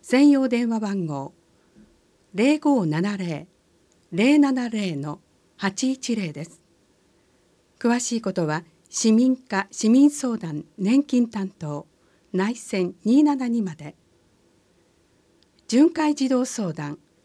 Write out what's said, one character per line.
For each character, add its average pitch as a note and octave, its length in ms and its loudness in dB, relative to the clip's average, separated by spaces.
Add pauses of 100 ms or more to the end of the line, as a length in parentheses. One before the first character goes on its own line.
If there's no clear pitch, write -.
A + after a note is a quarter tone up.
専 C#4+ 300 4
用 C4+ 180 2
電 A#3+ 200 -2
話 A3+ 120 -2
番 G3 260 -4
号、 C#3 280 -8 (1000)
零 C4 240 2
五 C#4 280 2
七 F3 320 -2
零 E3+ 280 -8 (640)
零 B3 260 4
七 C4 320 2
零 G3 300 -4
の D3 200 -10 (360)
八 G3 360 -4
一 B3 240 -4
零 F3+ 160 -6
で D3 120 -12
す。 - 180 -20 (1160)
詳 A#3+ 200 0
し A#3+ 200 -6
い - 40 -6
こ F#3+ 100 -6
と F3+ 140 -2
は、 D#3 180 -4 (240)
市 - 240 0
民 B3+ 240 4
課 G3 340 -6
市 - 200 -2
民 C#4 200 8
相 B3 280 -6
談 D#3 260 -8 (140)
年 A3+ 240 2
金 B3 260 0
担 G3 220 -8
当、 D3 360 -10 (460)
内 G3 220 0
線 F#3 400 -6 (100)
二 B3+ 200 4
七 C4+ 240 0
二 A#3 140 -2
ま F3 120 -6
で。 D3 220 -16 (1700)
巡 C#4+ 220 4
回 D#4 240 0
児 C4+ 140 -2
童 B3+ 180 2
相 G3 260 -6
談、 D3 260 -10 (260)